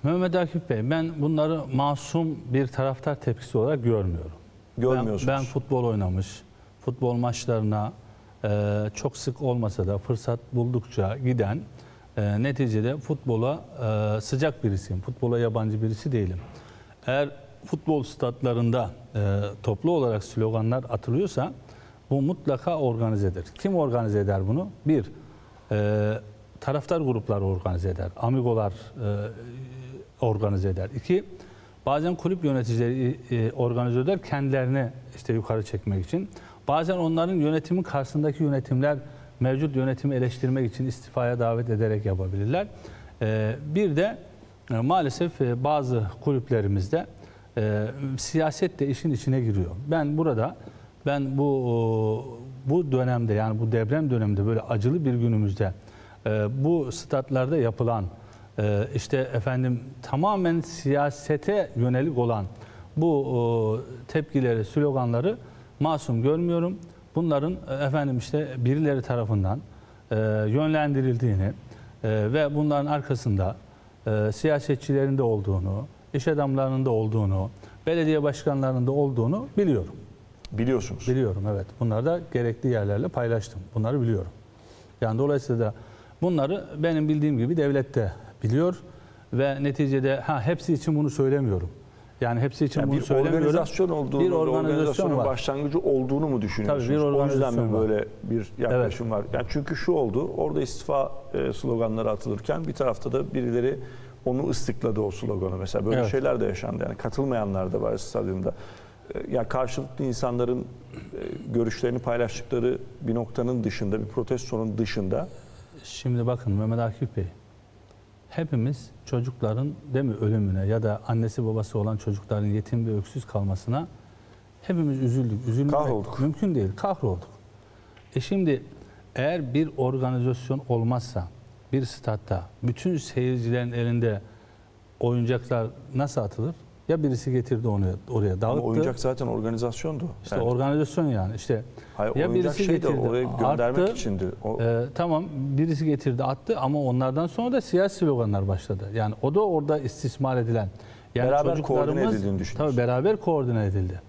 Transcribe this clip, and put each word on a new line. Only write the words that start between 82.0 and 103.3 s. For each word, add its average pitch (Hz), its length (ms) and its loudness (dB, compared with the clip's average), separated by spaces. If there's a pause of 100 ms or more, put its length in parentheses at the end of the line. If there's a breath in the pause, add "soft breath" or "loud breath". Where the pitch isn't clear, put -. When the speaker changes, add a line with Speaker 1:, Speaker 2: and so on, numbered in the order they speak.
Speaker 1:
da 170 140 0 (120)
gerekli 120 360 0
yerlerle 107 400 0
paylaştım. 117 520 -2 (140)
Bunları 120 280 0
biliyorum. 104 300 0 (680 loud breath)
Yani 110 180 0
dolayısıyla 127 480 2
da 104 80 -4 (480 loud breath)
bunları 165 420 0 (140)
benim 156 300 2
bildiğim 151 300 2
gibi 135 180 2
devlet 139 380 2
de 104 180 2 (300 loud breath)
biliyor 156 400 2 (500 loud breath)
ve 139 300 2
neticede, 135 580 2
ha, 139 220 0
hepsi 165 300 0
için 151 240 2
bunu 147 140 2
söylemiyorum. 131 580 2 (520 loud breath)
Yani 120 200 2
hepsi 139 240 0
için 143 160 0
Speaker 2:
Yani 139 100 2
Speaker 1:
bunu 139 100 2
Speaker 2:
bir - 40 -4
Speaker 1:
söylemiyorum. 143 340 4
Speaker 2:
organizasyon 160 500 2
olduğunu 143 320 0
Speaker 1:
Bir 180 100 4
Speaker 2:
ve 175 40 2
Speaker 1:
organizasyon 151 300 2
Speaker 2:
organizasyonun 156 540 2
Speaker 1:
var. 117 80 2
Speaker 2:
başlangıcı 139 520 0
olduğunu 139 500 2
mu 123 140 2
düşünüyorsunuz? 107 460 0
Speaker 1:
Tabii, 147 100 2
bir 151 60 4
Speaker 2:
O 139 200 4
yüzden 135 300 2
mi 117 60 2
Speaker 1:
organizasyon 110 120 2
var. 110 80 2
Speaker 2:
böyle 107 240 2 (180)
bir 113 360 -2
yaklaşım 120 540 0
Speaker 1:
Evet. 104 120 0
Speaker 2:
var? - 80 -
Yani 127 160 -2
çünkü 147 280 -2
şu - 160 0
oldu, 135 440 2
orada 151 260 0
istifa, - 500 -2 (220)
e, 135 180 0
sloganları 113 580 0
atılırken 110 540 -4
bir - 80 -6
tarafta 120 400 -2
da 139 220 -2